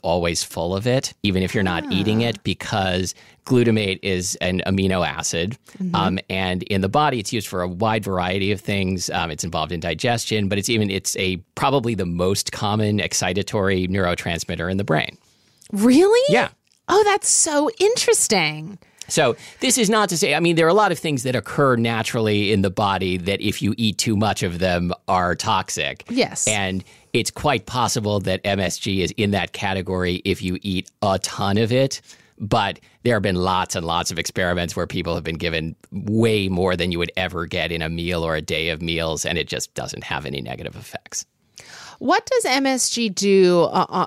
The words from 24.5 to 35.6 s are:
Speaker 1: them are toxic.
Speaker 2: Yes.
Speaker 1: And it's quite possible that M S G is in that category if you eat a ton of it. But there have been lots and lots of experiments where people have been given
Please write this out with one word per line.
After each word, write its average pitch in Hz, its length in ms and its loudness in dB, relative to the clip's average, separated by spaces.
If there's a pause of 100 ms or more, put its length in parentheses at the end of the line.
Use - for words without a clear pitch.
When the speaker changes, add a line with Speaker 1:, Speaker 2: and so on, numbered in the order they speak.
Speaker 1:
them 87 320 0 (160)
are 90 260 2
toxic. 90 720 -2
Speaker 2:
Yes. - 380 -2
Speaker 1:
And 95 380 -2 (280)
it's 113 180 0
quite 135 360 -2
possible 107 540 0
that 92 240 -2
M 101 160 0
S 87 180 -2
G 95 240 -2
is 82 100 -2
in 101 200 0
that 87 200 0
category 92 720 -2
if 95 160 0
you 90 220 -4
eat 92 260 -4 (140)
a 95 160 2
ton 101 400 -2
of 113 140 2
it. 135 280 0 (380)
But 104 420 0 (220)
there 120 120 4
have 101 80 2
been 95 140 2
lots 92 400 0
and 85 100 -4
lots 85 240 0
of 85 80 -6
experiments 87 560 -2
where 87 120 -4
people 82 280 -4
have 85 100 -6
been 82 120 -6
given 80 400 -4 (160)